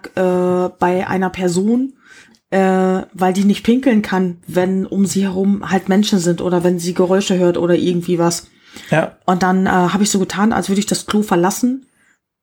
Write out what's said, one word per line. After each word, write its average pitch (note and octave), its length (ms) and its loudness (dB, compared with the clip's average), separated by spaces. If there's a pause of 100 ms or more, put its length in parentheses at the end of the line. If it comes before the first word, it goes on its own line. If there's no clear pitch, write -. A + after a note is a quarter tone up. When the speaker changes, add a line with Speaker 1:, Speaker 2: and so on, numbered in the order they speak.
(160)
Speaker 1:
äh, F3+ 640 0
bei F3+ 280 0
einer F#3 220 -2
Person, G3 640 0 (580)
äh, F#3 500 2 (120)
weil F#3 200 0
die G3 100 0
nicht G3+ 200 2
pinkeln A#3+ 380 2
kann, F#3 360 -2 (100)
wenn F#3 380 0
um G3 200 0
sie F#3+ 180 -2
herum G3 460 -2
halt F#3 200 -2
Menschen G3+ 300 2
sind E3+ 220 0
oder F3 220 0
wenn F3+ 160 2
sie E3+ 140 -6
Geräusche F#3 440 2
hört F3 200 2
oder F3 180 2
irgendwie F3 420 0
was. E3+ 300 -2 (420)
Speaker 2:
Ja. - 360 -2
Speaker 1:
Und F#3 180 0
dann, F#3+ 220 2
äh, - 40 0
hab F#3 320 2
ich G#3 80 0
so G3+ 100 0
getan, G3 340 0
als F#3 160 -2
würde G3 100 0
ich G3+ 60 0
das - 200 -4
Klo G#3 180 0
verlassen. G#3 600 0 (580)